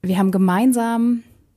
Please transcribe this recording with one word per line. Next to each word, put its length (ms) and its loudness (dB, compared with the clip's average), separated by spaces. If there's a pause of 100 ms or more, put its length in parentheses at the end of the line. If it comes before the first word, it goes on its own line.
wir 160 -2
haben 120 2
gemeinsam 920 0 (340)